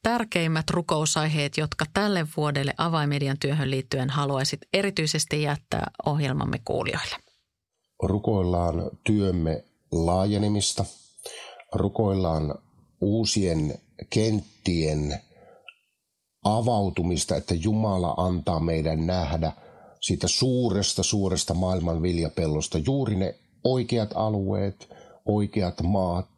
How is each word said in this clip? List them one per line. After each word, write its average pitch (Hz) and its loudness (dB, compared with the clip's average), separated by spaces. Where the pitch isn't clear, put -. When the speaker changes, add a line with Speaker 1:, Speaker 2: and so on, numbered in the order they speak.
Speaker 1:
tärkeimmät 175 0
rukousaiheet, 156 0
jotka 151 -2
tälle 196 0
vuodelle 139 0
Avainmedian 143 0
työhön 139 0
liittyen 131 -2
haluaisit 139 -2
erityisesti 160 0
jättää - -2
ohjelmamme 147 0
kuulijoille? - -4
Speaker 2:
Rukoillaan 90 0
työmme 90 2
laajenemista. 101 2
Rukoillaan 95 0
uusien 95 0
kenttien 82 0
avautumista, 98 0
että - -2
Jumala 95 0
antaa 87 0
meidän 80 0
nähdä 82 -2
siitä - -2
suuresta, 117 0
suuresta 92 0
maailman 87 0
viljapellosta 82 0
juuri 117 0
ne 95 -2
oikeat 120 2
alueet, 98 -2
oikeat 101 0
maat 90 0